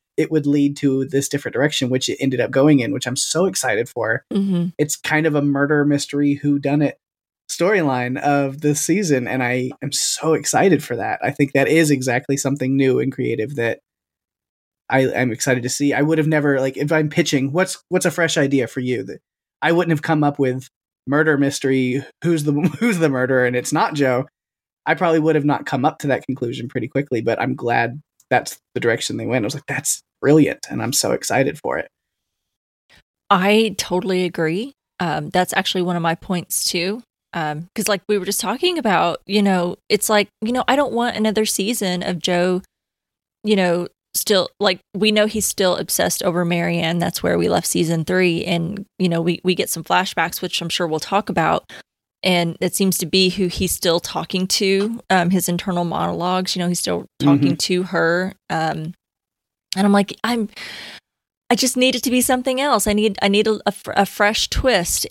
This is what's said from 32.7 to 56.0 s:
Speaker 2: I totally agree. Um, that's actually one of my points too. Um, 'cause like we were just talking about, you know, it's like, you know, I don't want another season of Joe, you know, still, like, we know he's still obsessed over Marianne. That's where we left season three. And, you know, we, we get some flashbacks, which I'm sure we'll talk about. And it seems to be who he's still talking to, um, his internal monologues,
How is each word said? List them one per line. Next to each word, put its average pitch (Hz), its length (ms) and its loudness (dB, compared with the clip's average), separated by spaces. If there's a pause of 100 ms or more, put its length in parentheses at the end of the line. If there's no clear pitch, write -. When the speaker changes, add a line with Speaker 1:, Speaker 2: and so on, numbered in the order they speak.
Speaker 2:
I 202 480 2
totally 185 480 -2
agree. 175 480 -4 (260)
Um, 156 300 -4
that's 180 240 0
actually 190 280 -2
one 175 140 -2
of 170 60 -2
my 165 140 0
points - 540 -6
too. 190 320 -4 (320)
Um, 156 400 -6
'cause 214 140 -2
like 202 200 -2
we 208 120 2
were 180 60 -6
just 196 140 -4
talking 330 380 -2
about, 170 480 0
you 208 160 0
know, 180 340 0 (140)
it's 208 200 0
like, 208 180 4 (140)
you 220 100 -2
know, 247 160 0
I 269 80 4
don't 285 180 0
want 233 220 0
another 214 300 0
season 196 580 -2
of 180 160 -4
Joe, 180 420 0 (840)
you 208 120 2
know, 180 320 2 (260)
still, - 360 2 (100)
like, 190 200 0 (160)
we 214 160 2
know 208 140 4
he's 214 220 -2
still 185 300 0
obsessed - 440 -2
over 175 240 0
Marianne. 170 540 0
That's 170 240 -2
where 175 160 0
we 175 100 2
left 175 160 0
season 165 400 0
three. 180 400 0
And, 170 400 -4 (140)
you 185 100 2
know, 170 120 0
we, 170 220 -2
we 180 120 2
get - 160 -2
some 165 120 -8
flashbacks, 180 600 -2
which - 180 -4
I'm 170 80 -6
sure 180 160 -2
we'll 156 140 -2
talk 202 300 -2
about. 160 340 0 (580)
And 175 400 0
it 180 140 -2
seems 190 240 2
to 170 80 -4
be 185 220 4
who 185 180 0
he's 180 240 -2
still 170 280 0
talking 185 500 -4
to, 202 600 0
um, 180 220 2
his 185 180 2
internal 175 360 -2
monologues, 175 720 -2